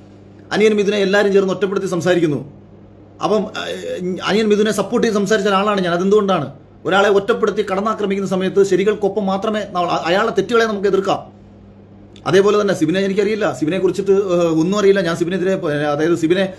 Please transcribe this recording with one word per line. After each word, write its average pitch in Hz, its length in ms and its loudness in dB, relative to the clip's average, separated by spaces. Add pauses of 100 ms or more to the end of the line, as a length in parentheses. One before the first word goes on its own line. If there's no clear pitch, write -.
(520)
അനിയൻ 208 240 2
മിഥുനെ 208 200 0
എല്ലാവരും 202 360 2
ചേർന്ന് 190 220 2
ഒറ്റപ്പെടുത്തി 196 320 -2
സംസാരിക്കുന്നു. 170 680 0 (720)
അപ്പം, 196 120 0
ഏഹ്, 180 880 -6
അനിയൻ 208 240 0
മിഥുനെ 208 240 2
സപ്പോർട്ട് 214 340 -2
ചെയ്ത് 214 120 0
സംസാരിച്ച 196 300 0
ഒരാളാണ് 196 320 2
ഞാൻ. 175 140 0
അതെന്തുകൊണ്ടാണ്? 190 580 2 (340)
ഒരാളെ 196 220 2
ഒറ്റപ്പെടുത്തി 202 540 0 (100)
കടന്നാക്രമിക്കുന്ന 196 580 -2
സമയത്ത് 185 340 2
ശരികൾക്കൊപ്പം 196 600 0
മാത്രമേ 214 340 -2 (100)
നമ്മൾ, 175 180 -2
അ-, 165 180 -2
അയാളുടെ 208 320 2
തെറ്റുകളെ 226 260 2
നമുക്ക് 208 220 -2
എതിർക്കാം. 190 320 0 (1080)
അതേപോലെ 196 340 4
തന്നെ 196 140 0
സിബിനെ 165 260 0
എനിക്കറിയില്ല, 196 520 0
സിബിനെ 156 260 -4
കുറിച്ചിട്ട്, 190 340 -2
ഏഹ്, 175 380 2 (100)
ഒന്നും 190 180 0
അറിയില്ല. 196 220 2
ഞാൻ 170 160 -2
സിബിനെതിരെ, 180 340 -2
ഏഹ്, 165 180 -2
അതായത് 147 500 0
സിബിനെ 180 400 0